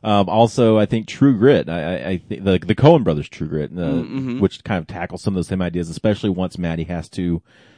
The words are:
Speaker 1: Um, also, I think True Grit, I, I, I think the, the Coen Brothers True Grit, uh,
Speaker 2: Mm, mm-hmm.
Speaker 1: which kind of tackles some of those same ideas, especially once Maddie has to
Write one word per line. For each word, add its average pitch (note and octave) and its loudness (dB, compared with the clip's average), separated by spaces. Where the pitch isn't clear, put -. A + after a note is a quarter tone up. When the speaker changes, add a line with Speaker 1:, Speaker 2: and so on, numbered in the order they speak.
Speaker 1:
Um, G2+ 2
also, A2 4
I G#2+ 4
think A2+ -4
True C#3 4
Grit, A#2 4
I, E2+ -4
I, D#2 -6
I F#2+ -2
think - -10
the, F#2+ 4
the - -2
Coen D3+ 6
Brothers D2+ -2
True D2+ -10
Grit, D#2 -4
uh, - -16
Speaker 2:
Mm, F2 -4
mm-hmm. C3 -8
Speaker 1:
which - 0
kind G2 -4
of D#2+ -6
tackles F2 -10
some G#2 -2
of - -2
those F2 -2
same F#2+ -4
ideas, F2 -4
especially G2+ -2
once F2+ -4
Maddie E2 -4
has E2 -8
to F2 -4